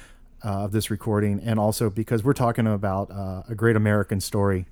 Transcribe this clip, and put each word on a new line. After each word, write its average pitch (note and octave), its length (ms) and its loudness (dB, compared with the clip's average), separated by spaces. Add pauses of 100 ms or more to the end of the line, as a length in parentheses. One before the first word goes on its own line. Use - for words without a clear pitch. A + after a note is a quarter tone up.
(440)
uh, G2+ 200 -4
of G2 80 -6
this G#2+ 180 -2
recording, G#2 500 0
and A2 180 -2
also G#2+ 320 2
because A2 320 -2
we're C#3 120 2
talking A#2+ 320 0
about, G2+ 440 -2
uh, F#2+ 380 -8
a A#2 60 -6
great A2+ 220 4
American G#2 440 2
story G2 520 0